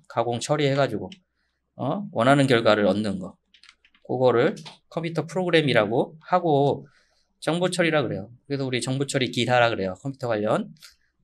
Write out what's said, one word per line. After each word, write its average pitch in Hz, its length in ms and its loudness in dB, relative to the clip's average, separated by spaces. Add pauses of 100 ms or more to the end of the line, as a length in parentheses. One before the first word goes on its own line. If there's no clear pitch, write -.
가공 120 320 -2
처리해가지고, 135 720 0 (680)
어? 170 340 -6
원하는 135 360 4
결과를 113 380 4
얻는 98 340 0
거. 90 180 -12 (720)
그거를 127 460 2 (360)
컴퓨터 165 360 -6
프로그램이라고 151 960 0
하고 143 680 0 (520)
정보 175 320 -2
처리라 160 320 0
그래요. 104 280 -6 (140)
그래서 139 200 -4
우리 127 160 -2
정보 135 260 -2
처리 127 240 -2
기사라 123 380 2
그래요. 95 320 -4
컴퓨터 135 260 -8
관련 113 480 -2 (480)